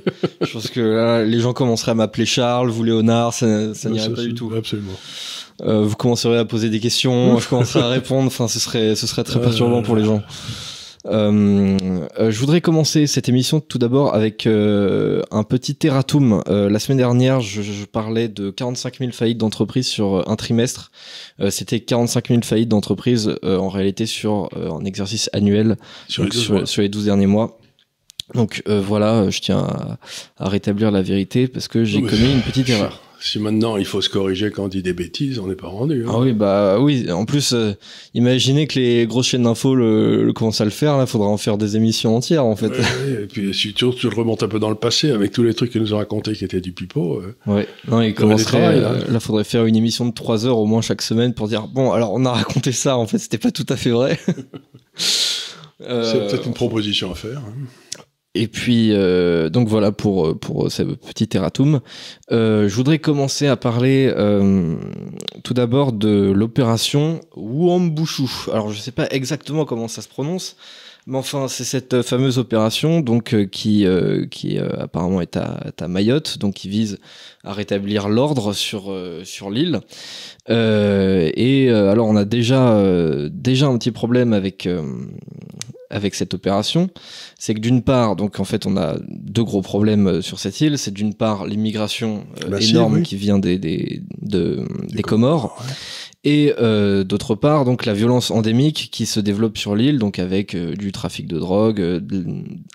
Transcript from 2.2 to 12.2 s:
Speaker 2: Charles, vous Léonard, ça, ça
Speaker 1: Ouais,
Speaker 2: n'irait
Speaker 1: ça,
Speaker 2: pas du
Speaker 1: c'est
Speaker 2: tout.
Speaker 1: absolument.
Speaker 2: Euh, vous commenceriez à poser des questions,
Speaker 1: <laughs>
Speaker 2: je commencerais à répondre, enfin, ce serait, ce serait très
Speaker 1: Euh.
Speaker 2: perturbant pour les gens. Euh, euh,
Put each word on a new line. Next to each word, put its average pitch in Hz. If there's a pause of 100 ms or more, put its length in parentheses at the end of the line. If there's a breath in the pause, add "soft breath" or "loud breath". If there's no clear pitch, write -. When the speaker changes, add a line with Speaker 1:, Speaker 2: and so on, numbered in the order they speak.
Speaker 2:
Charles, 123
vous 113
Léonard, 113
ça, 110
ça 110
Speaker 1:
Ouais, 113
Speaker 2:
n'irait 110
Speaker 1:
ça, 117
Speaker 2:
pas 117
du 120
Speaker 1:
c'est 117
Speaker 2:
tout. 117
Speaker 1:
absolument. 104 (680 loud breath)
Speaker 2:
Euh, 107
vous 107
commenceriez 117
à 117
poser 113
des 110
questions, 123
Speaker 1:
<laughs> -
Speaker 2:
je -
commencerais 123
à 120
répondre, 127
enfin, 120
ce 113
serait, 110
ce 117
serait 113
très -
Speaker 1:
Euh. 120
Speaker 2:
perturbant 120
pour 110
les 107
gens. 107 (840 loud breath)
Euh, 101 (420)
euh, 110